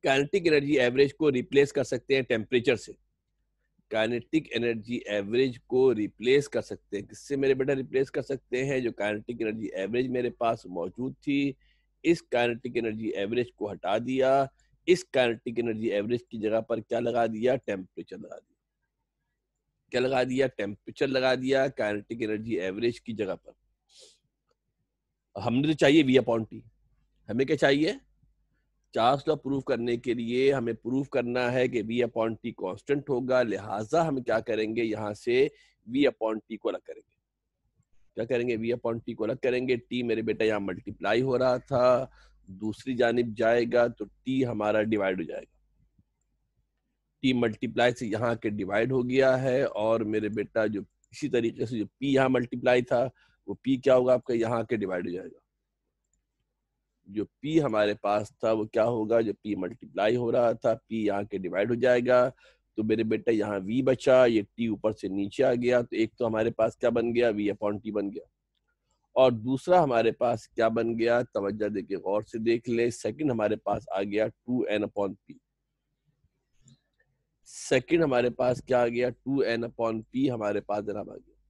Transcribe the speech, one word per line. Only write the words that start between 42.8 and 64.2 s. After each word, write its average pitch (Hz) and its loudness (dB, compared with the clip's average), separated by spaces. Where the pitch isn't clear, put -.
जानिब 117 2
जाएगा 120 4
तो 117 -8
T 131 -4
हमारा 107 0
डिवाइड 98 0
हो 85 -4
जाएगा। - -12
T 127 2
मल्टीप्लाई 117 0
से 123 -8
यहाँ 113 -2
के 113 -4
डिवाइड 104 -2
हो 131 0
गया 131 2
है, 131 0
और 113 0
मेरे 107 -2
बेटा 107 -2
जो 104 -4
इसी 147 -8
तरीके 120 0
से 117 -6
जो 104 -2
P - -12
यहाँ 135 4
मल्टीप्लाई 123 2
था 123 0
वो 101 -10
P 131 0
क्या 131 6
होगा 127 6
आपका? 123 -2
यहाँ 113 0
के 117 -4
डिवाइड 92 -4
हो 87 -8
जाएगा। - -12
जो 101 -6
P 156 0
हमारे 107 2
पास 104 -2
था 113 2
वो 107 0
क्या 110 0
होगा? 117 2
जो 107 -2
P 104 -6
मल्टीप्लाई 98 -2
हो 117 -2
रहा 120 2
था, 113 0
P - -14
यहाँ 104 -2
के 104 -8
डिवाइड 92 -2
हो 120 0
जाएगा, 123 4
तो 110 -2
मेरे 110 0
बेटा 110 0
यहाँ 104 0
V 110 -4
बचा, 127 6